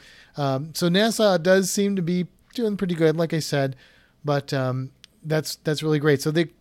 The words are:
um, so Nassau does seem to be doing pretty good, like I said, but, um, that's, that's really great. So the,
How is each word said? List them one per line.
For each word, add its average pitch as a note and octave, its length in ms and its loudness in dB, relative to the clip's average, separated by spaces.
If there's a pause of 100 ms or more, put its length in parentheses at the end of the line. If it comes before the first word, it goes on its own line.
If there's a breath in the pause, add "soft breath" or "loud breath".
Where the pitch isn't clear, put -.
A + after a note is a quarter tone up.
(360 loud breath)
um, C#3 380 -4
so F3 160 0
Nassau G#3 480 2
does F#3 320 4
seem G3+ 260 0
to F#3+ 60 -2
be F3+ 260 -2 (280)
doing G#3+ 220 -2
pretty F3+ 180 -2
good, D#3 200 4
like E3 180 -2
I E3 60 0
said, C#3 360 -2 (500 soft breath)
but, C#3+ 280 -2
um, C3 380 -4 (320)
that's, D#3 340 -4
that's D#3 260 -4
really D#3 160 2
great. C#3+ 220 2
So D#3 100 -2
the, D#3+ 180 0 (120)